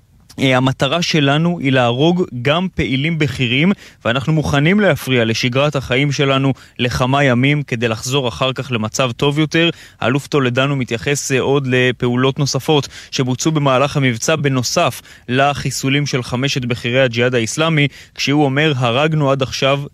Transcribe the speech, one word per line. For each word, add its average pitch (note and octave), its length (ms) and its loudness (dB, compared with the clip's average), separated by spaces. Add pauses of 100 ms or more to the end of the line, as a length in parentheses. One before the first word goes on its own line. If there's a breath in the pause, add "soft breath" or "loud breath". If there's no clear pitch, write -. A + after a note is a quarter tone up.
(400)
אה, C3 180 4
"המטרה C3 440 0
שלנו D#3+ 580 0
היא C#3 120 0
להרוג C3+ 520 2 (180)
גם D#3 340 0
פעילים C#3+ 440 -2
בכירים, C3+ 520 0 (340 loud breath)
ואנחנו C3+ 280 0
מוכנים D#3 460 2
להפריע C3 460 2
לשגרת B2+ 500 0
החיים C3+ 360 0
שלנו C3+ 420 2 (260 loud breath)
לכמה B2+ 440 0
ימים C3+ 400 2
כדי A#2+ 240 -2
לחזור B2 400 -2
אחר C3 260 -2
כך B2+ 180 -8
למצב A#2 400 -2
טוב C#3+ 280 0
יותר." E3 300 2 (320 loud breath)
האלוף C#3 260 -2
טולדנו C3+ 480 0
מתייחס, C3 560 -4
אה, C3 80 2
עוד C3+ 280 0
לפעולות B2+ 720 0
נוספות C#3+ 480 0 (240 loud breath)
שבוצעו C3 400 -2
במהלך C#3 460 2
המבצע, C3 380 0
בנוסף C3+ 680 -2 (280 loud breath)
לחיסולים C#3 760 0
של C3 180 -4
חמשת C3 420 -4
בכירי A#2+ 360 0
הג'יהאד B2 340 0
האיסלאמי, D3 520 0 (280 loud breath)
כשהוא D3 300 0
אומר, C#3+ 300 0
"הרגנו C3+ 560 0
עד C3+ 100 0
עכשיו C3+ 400 0 (120)